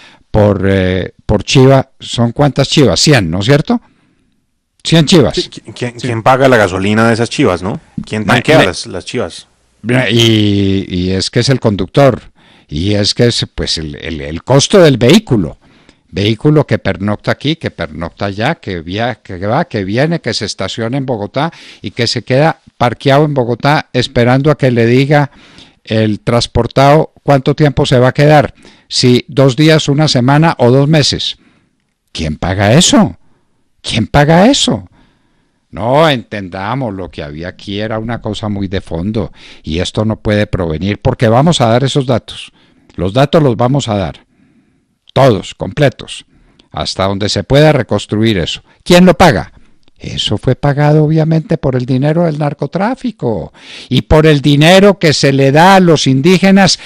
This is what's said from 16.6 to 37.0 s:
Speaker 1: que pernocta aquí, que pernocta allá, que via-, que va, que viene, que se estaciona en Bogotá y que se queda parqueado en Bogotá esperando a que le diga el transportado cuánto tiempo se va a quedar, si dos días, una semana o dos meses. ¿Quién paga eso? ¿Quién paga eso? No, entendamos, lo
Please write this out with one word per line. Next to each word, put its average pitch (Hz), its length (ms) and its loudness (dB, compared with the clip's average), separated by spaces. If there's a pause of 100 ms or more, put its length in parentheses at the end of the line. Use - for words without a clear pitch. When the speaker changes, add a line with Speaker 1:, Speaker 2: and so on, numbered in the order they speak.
Speaker 1:
que 110 120 -2
pernocta 98 540 -6
aquí, 147 260 -4
que - 140 -8
pernocta 82 560 -10
allá, 107 280 -4
que 92 240 -10
via-, 104 360 -6
que - 240 -16
va, 110 260 -2
que 104 180 -6
viene, 135 380 -2
que 113 120 -6
se 104 120 -6
estaciona 113 520 -8
en 139 80 -6
Bogotá 127 460 -6 (300)
y 104 100 -12
que 117 160 -4
se 113 160 -4
queda 143 380 0 (160)
parqueado 135 480 0
en 147 80 -4
Bogotá 131 580 -2
esperando 123 580 0
a 147 80 0
que 131 140 0
le 117 140 2
diga 139 460 2 (520)
el 110 380 -2
transportado 127 880 0 (100)
cuánto 143 320 0
tiempo 147 320 0
se 131 140 2
va 127 100 4
a - 40 -2
quedar, 147 400 4 (340)
si 123 400 0
dos 135 300 0
días, 156 320 2
una 143 180 0
semana 143 500 2
o 120 140 4
dos 139 160 4
meses. - 500 -2 (760)
¿Quién 78 240 -6
paga 98 380 0
eso? 175 420 2 (720)
¿Quién 113 200 -2
paga 165 400 4
eso? 240 420 -2 (800)
No, 135 400 0
entendamos, 104 840 -6
lo 90 180 -12